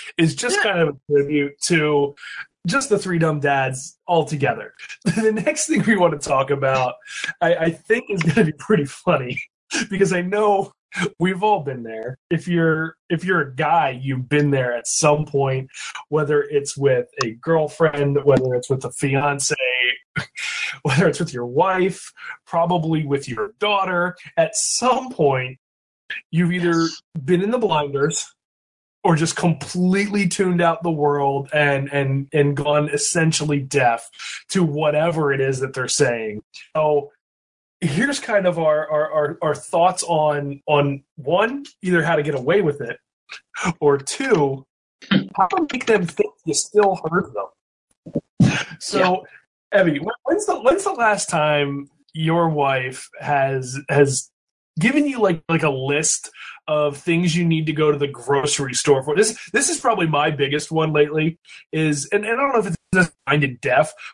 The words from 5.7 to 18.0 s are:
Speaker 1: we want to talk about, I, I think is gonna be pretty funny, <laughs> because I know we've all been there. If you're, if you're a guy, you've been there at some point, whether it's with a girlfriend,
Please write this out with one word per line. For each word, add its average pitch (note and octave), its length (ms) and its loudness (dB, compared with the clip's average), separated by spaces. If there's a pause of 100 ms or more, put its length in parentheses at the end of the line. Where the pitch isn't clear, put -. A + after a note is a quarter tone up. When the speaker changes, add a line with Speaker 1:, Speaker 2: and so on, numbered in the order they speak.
Speaker 1:
we G#3+ 100 4
want E3+ 240 2
to - 80 -8
talk C3+ 220 0
about, C3+ 420 0 (480)
I, E3+ 140 4
I E3 160 0
think A3+ 400 -2
is F#3+ 100 -2
gonna E3 240 4
be D#3 140 -2
pretty E3 260 2
funny, C#3 560 -2 (240)
<laughs> - 240 -6
because F#3+ 240 2
I F3 80 0
know G3 500 0 (480)
we've F#3 240 -2
all G#3 200 2
been B2+ 200 -8
there. A2+ 340 -10 (140)
If E3 160 -2
you're, E3 480 0 (140)
if E3+ 160 -2
you're F3+ 160 0
a C3+ 140 -6
guy, D3 460 0
you've B2+ 280 -4
been D3 220 4
there B2 240 0
at A#2 120 -8
some D3+ 380 2
point, C3 440 -2 (400)
whether D3 340 2
it's C#3+ 340 -2
with C3 300 0 (160)
a A2+ 120 -4
girlfriend, D3 880 0